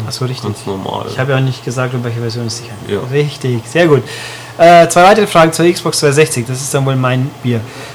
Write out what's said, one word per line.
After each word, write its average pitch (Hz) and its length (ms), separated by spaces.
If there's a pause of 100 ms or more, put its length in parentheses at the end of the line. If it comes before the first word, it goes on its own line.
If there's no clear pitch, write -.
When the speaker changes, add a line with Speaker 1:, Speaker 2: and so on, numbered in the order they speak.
Speaker 1:
Ach - 20
so, - 140
richtig. 127 180
Speaker 2:
ganz 107 240
normal. 104 420
Speaker 1:
Ich - 100
habe 135 120
ja 135 80
auch 131 40
nicht 131 220
gesagt, 127 300
um 123 80
welche 120 160
Version 117 300
es 110 100
sich - 140
handelt. 104 300
Speaker 2:
Ja. 123 140
Speaker 1:
Richtig, 135 520
sehr 170 180
gut. 143 160 (560)
Äh, 170 300
zwei 175 160
weitere 208 240
Fragen 165 240
zur 170 180
Xbox - 300
dreihundertsechzig, 143 480
das 131 120
ist 139 140
dann 139 120
wohl 135 100
mein 127 340 (140)
Bier. 120 160 (340)